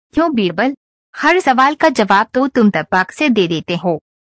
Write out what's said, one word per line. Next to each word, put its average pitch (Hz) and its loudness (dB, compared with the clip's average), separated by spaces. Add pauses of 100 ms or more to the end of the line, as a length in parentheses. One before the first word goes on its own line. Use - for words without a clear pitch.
(140)
"क्यों 320 0
बीरबल, 208 -2 (420)
हर 339 2
सवाल 269 2
का 320 2
जवाब 214 0
तो 262 0
तुम 233 2
तपाक 185 -2
से 302 -2
दे 208 2
देते 165 -4
हो। 170 -4 (200)